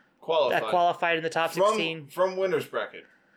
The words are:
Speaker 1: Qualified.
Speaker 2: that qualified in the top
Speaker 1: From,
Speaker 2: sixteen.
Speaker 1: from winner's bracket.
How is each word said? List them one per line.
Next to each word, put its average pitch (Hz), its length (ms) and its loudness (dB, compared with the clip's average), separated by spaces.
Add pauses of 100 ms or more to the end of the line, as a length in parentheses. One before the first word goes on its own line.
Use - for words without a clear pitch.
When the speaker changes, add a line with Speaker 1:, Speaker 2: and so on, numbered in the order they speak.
(220)
Speaker 1:
Qualified. 156 420 2
Speaker 2:
that - 60 -6
qualified 175 480 2
in 160 60 -4
the 165 60 -4
top 160 220 -2
Speaker 1:
From, 175 140 0
Speaker 2:
sixteen. 160 420 0
Speaker 1:
from 185 300 -2
winner's 175 280 0
bracket. 98 400 -8 (320)